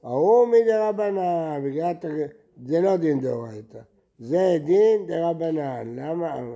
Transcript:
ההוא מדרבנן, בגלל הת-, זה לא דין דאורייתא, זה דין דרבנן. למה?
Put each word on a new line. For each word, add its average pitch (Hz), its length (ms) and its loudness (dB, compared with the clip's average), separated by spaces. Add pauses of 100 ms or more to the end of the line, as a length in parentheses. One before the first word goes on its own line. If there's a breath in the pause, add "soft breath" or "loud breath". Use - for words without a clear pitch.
ההוא 190 440 4
מדרבנן, 202 1160 0
בגלל 156 240 -4
הת-, 170 160 -8 (600)
זה 160 160 0
לא 190 160 2
דין 151 220 0
דאורייתא, 117 600 -8 (400)
זה 170 460 2
דין 202 420 4
דרבנן. 160 920 -4
למה? 160 360 -6 (200)